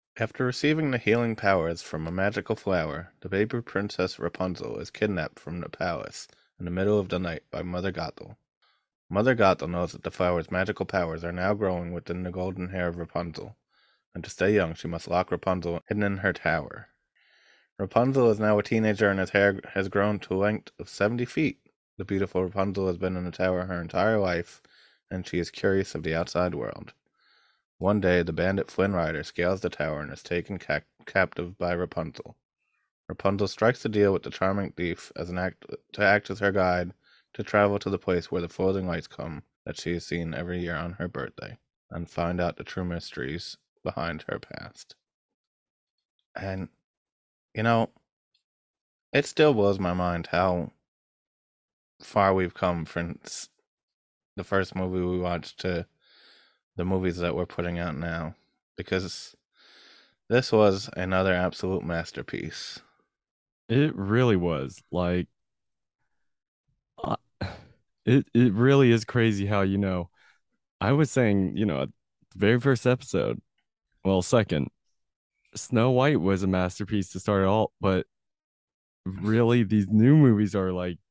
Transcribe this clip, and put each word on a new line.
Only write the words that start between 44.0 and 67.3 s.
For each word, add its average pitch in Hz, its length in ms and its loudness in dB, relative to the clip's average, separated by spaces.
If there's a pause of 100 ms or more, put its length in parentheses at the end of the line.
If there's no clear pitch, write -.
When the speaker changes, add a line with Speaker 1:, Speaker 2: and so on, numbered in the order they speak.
Speaker 1:
her - 100 -6
past. - 560 -16 (1400)
And, 95 320 -6 (840)
you 110 120 -2
know, 113 260 4 (1200)
it 143 140 2
still 151 280 6
blows 101 260 4
my 90 120 0
mind 90 380 -2
how 90 400 2 (1300)
far 98 320 2
we've 92 220 0
come 87 320 -2
since - 600 -8 (880)
the 98 80 -8
first 95 320 0
movie 92 280 -2
we 90 140 0
watched 87 440 -4
to 87 220 -2 (920)
the 90 80 -4
movies 92 340 0
that 87 160 -2
we're 87 100 -2
putting 87 360 -6
out 85 160 -6
now, 82 400 -8 (400)
because - 580 -6 (920)
this 123 240 2
was 104 440 6
another 92 380 0
absolute 90 500 -2
masterpiece. - 920 -8 (920)
Speaker 2:
It 139 260 2
really 107 400 4
was. 78 560 -2
Like, 90 380 0 (1700)
uh, - 140 -4 (880)